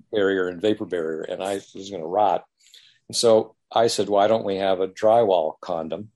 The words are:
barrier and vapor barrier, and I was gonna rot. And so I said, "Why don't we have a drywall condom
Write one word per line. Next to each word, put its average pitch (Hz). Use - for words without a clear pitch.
barrier 98
and 90
vapor 104
barrier, 80
and 90
I 98
was 98
gonna 85
rot. 92
And -
so 113
I 117
said, 101
"Why 101
don't 110
we 98
have 95
a 95
drywall 95
condom 85